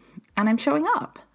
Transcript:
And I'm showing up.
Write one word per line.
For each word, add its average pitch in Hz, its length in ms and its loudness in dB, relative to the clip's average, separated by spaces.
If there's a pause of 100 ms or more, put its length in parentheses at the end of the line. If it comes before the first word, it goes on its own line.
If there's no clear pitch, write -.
(360)
And 208 120 2
I'm 226 80 2
showing 294 300 0 (100)
up. - 240 -10 (140)